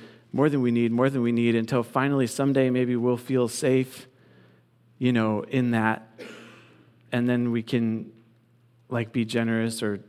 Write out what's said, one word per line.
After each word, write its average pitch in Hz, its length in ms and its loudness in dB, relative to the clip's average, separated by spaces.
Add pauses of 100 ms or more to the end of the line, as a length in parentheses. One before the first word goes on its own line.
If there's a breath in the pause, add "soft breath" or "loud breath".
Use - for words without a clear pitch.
(320 loud breath)
more 143 180 4
than 143 100 0
we 123 100 2
need, 117 220 2
more 127 160 2
than 135 140 -2
we 120 100 0
need, 117 220 2
until 117 280 0
finally 135 440 0
someday 135 420 0
maybe 123 260 0
we'll 120 220 0
feel 123 320 0
safe, 131 580 -2 (920 soft breath)
you 127 140 2
know, 110 300 2
in 127 280 0
that, 110 360 0 (1040 loud breath)
and 120 160 0
then 120 260 0
we 117 100 -2
can, 113 500 -2 (800)
like, 117 220 -4
be 120 120 0
generous 113 580 -2
or 104 260 -2